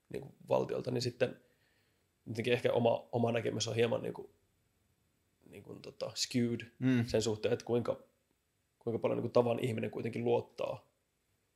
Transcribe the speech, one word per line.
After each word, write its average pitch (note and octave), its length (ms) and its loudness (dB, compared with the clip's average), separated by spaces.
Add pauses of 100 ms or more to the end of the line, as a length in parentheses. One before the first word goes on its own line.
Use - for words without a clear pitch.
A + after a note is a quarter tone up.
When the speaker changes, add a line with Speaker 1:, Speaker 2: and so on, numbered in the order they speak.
Speaker 1:
niinku - 260 -10 (140)
valtiolta, B2+ 420 0
niin B2 100 -2
sitten A#2+ 380 -2 (840)
jotenkin A#2 280 -2
ehkä B2 200 2
oma, A#2 380 2
oma A#2 200 2
näkemys A2+ 360 -2
on A2+ 80 -4
hieman A#2 260 2
niinku, - 280 -8 (1200)
niinku - 260 -16
tota - 400 -8
skewed A#2 500 0 (140)
Speaker 2:
Mm. B2+ 260 4
Speaker 1:
sen A#2 160 2
suhteen, A2 320 0
että - 120 -2
kuinka, A#2 340 0 (800)
kuinka - 200 -2
paljon A#2+ 180 0
niinku A#2 160 -2
tavan A#2+ 260 4
ihminen A2+ 320 -2
kuitenkin A#2 320 -4
luottaa - 640 -2 (680)